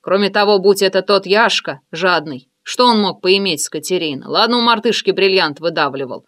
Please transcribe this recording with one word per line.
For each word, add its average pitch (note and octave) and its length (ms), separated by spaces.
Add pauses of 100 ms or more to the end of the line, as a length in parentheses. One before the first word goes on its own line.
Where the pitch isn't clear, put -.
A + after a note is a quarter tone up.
Кроме G3 300
того, G#3 260
будь G3 240
это F#3+ 220
тот F#3+ 240
Яшка, F#3+ 540 (100)
жадный, D#3+ 580 (140)
что - 240
он A3+ 120
мог F#3+ 220
поиметь F#3 400
с - 80
Катериной? D#3 580
Ладно, A3 300
у A#3+ 40
мартышки A3+ 500
бриллиант F#3 480
выдавливал C#3 680